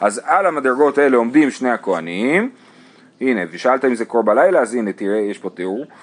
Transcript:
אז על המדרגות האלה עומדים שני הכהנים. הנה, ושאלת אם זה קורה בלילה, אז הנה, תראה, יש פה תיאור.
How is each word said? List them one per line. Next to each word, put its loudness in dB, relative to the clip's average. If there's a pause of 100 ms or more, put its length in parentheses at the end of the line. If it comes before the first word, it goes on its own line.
אז -2
על 0
המדרגות 0
האלה 4
עומדים 2
שני -4
הכהנים. -2 (680)
הנה, 0 (100)
ושאלת 0
אם 2
זה -4
קורה -2
בלילה, 4
אז -2
הנה, -2
תראה, -4
יש -4
פה -10
תיאור. -8 (180)